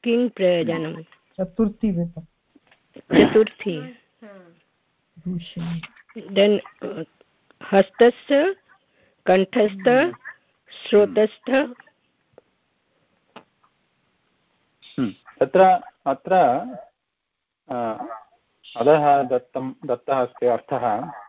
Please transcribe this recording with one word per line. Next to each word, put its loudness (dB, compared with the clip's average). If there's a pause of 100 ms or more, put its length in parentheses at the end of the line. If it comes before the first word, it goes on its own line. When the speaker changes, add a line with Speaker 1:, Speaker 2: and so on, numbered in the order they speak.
Speaker 1:
किं 0
प्रयोजनं? -4
Speaker 2:
चतुर्थी -6
विभक्ति। -2
Speaker 1:
चतुर्थी। -2 (1200)
Speaker 2:
भूषण। -8 (380)
Speaker 1:
Then, 2 (240)
uh, -10 (680)
हस्तस्य, 2 (720)
कण्ठस्थ, 0
Speaker 3:
हम्म। 2 (560)
Speaker 1:
श्रोतस्थ। 0 (3250)
Speaker 3:
हम्म। -4 (260)
तत्र, 4 (260)
अत्र, 0 (1040)
अ, -8 (720)
अधः 4
दत्तं, -6 (120)
दत्तः -4
अस्ति -4
अर्थः -4 (180)